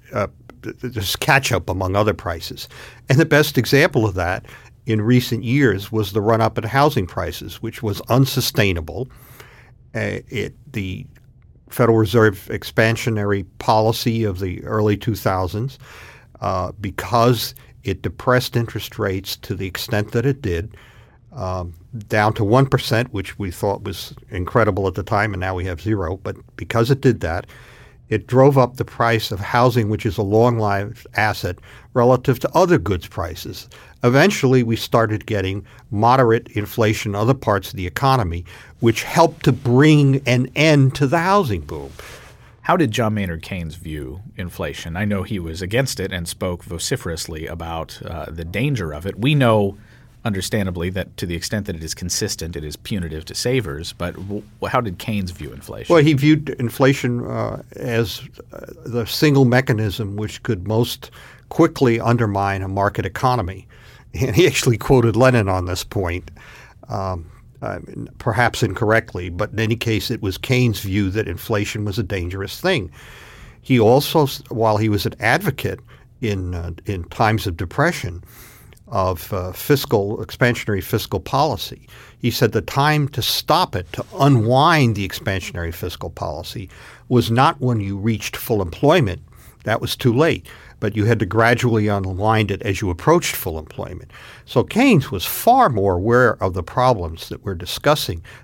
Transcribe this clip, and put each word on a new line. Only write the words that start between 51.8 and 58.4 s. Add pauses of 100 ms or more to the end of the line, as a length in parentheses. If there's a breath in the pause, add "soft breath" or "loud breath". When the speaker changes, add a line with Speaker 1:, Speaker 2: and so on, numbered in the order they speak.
Speaker 2:
is
consistent,
it
is
punitive
to
savers.
But
w-, (240)
how
did
Keynes
view
inflation?
Speaker 1:
Well,
he
viewed
inflation,
uh, (120)
as, (320)